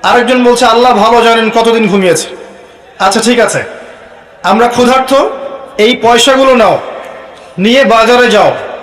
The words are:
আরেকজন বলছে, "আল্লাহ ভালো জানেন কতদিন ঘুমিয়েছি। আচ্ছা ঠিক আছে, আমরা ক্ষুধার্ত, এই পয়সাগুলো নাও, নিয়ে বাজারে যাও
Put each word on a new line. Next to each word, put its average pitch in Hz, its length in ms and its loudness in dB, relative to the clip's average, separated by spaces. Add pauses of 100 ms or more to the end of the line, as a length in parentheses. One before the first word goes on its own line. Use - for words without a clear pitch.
আরেকজন 247 400 0
বলছে, 240 220 2
"আল্লাহ 240 320 2
ভালো 226 240 2
জানেন 226 280 2
কতদিন 226 380 0
ঘুমিয়েছি। 180 400 0 (720)
আচ্ছা 196 200 0
ঠিক 240 200 0
আছে, 156 240 -2 (800)
আমরা 220 240 0
ক্ষুধার্ত, 262 600 0 (500)
এই 233 240 2
পয়সাগুলো 262 540 2
নাও, 220 240 0 (800)
নিয়ে 233 280 2
বাজারে 226 460 2
যাও 196 240 2 (280)